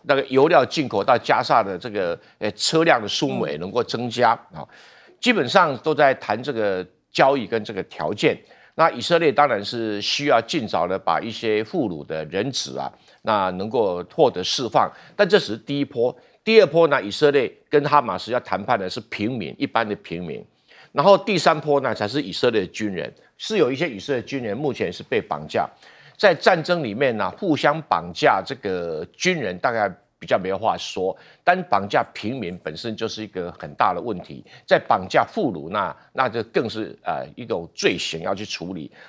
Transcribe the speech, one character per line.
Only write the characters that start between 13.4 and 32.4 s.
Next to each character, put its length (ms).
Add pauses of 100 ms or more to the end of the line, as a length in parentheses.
能 180
够 340 (100)
获 160
得 140
释 240
放， 240 (240)
但 120
这 120
只 60
是 120
第 220
一 60
波。 300 (280)
第 160
二 80
波 200
呢， 140
以 80
色 220
列 200 (180)
跟 160
哈 160
马 160
斯 140
要 100
谈 200
判 160
的 120
是 100
平 380
民， 200
一 80
般 220
的 80
平 280
民。 220 (460)
然 120
后 140
第 200
三 220
波 200
呢， 160
才 100
是 160
以 120
色 160
列 120
的 60
军 260
人， 180 (260)
是 200
有 140
一 40
些 140
以 80
色 140
列 120
军 200
人 120
目 180
前 180
是 100
被 200
绑 260
架。 200 (500)
在 180
战 260
争 220
里 100
面 220
呢， 160
互 240
相 280
绑 300
架 320
这 100
个 580
军 260
人 200
大 120
概 180 (300)
比 80
较 100
没 120
有 80
话 200
说。 380 (300)
单 240
绑 180
架 240
平 280
民 240